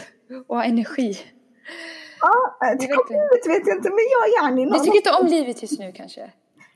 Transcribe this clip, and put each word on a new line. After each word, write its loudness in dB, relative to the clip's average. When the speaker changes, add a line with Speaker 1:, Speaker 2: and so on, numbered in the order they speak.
Speaker 1:
Och -6
ha -2
energi. -2
Speaker 2:
Ja, 6
Speaker 1:
Det 0
är 0
Speaker 2:
tycka -4
om 2
Speaker 1:
verkligen 0
Speaker 2:
livet 4
vet -4
jag 0
inte, -2
men 2
jag, 2
yani, 0
Speaker 1:
Du 0
Speaker 2:
någon 2
Speaker 1:
tycker 2
inte -2
om 2
livet -2
just -10
nu, -14
kanske? -18